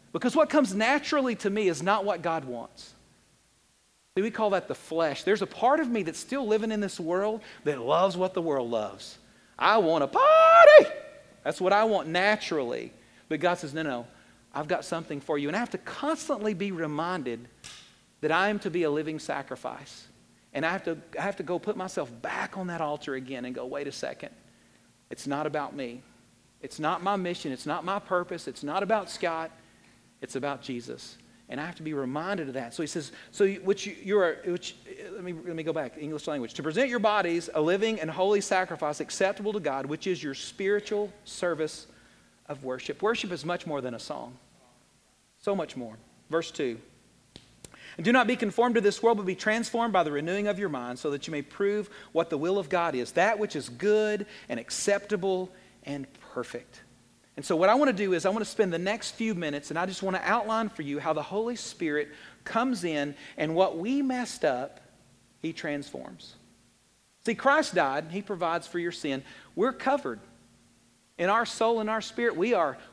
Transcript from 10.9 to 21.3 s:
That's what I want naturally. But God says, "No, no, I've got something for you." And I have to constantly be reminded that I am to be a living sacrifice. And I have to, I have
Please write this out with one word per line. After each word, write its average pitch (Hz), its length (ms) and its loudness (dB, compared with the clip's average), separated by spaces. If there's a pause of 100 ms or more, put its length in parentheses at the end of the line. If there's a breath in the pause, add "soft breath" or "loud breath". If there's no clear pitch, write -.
That's 165 160 -4
what 185 100 4
I 208 140 6
want 180 240 0
naturally. 156 840 0 (380 loud breath)
But 156 100 -2
God 175 140 4
says, 151 200 -6
"No, 160 100 -4
no, 123 240 -6 (460 loud breath)
I've 151 140 -6
got 175 160 0
something 165 380 -6
for 151 160 -2
you." 143 100 -2
And 160 80 -2
I 214 60 -2
have 233 80 -6
to 185 80 -6
constantly 247 760 -4
be 196 200 -4
reminded 151 720 -4 (720 loud breath)
that 156 140 0
I 190 160 4
am 208 100 -2
to 196 100 -6
be 170 140 0
a 147 80 2
living 156 260 -2
sacrifice. 139 920 -10 (460 soft breath)
And 151 120 -2
I 165 80 0
have 190 100 -6
to, 165 140 -4 (200)
I - 40 -4
have 196 160 -4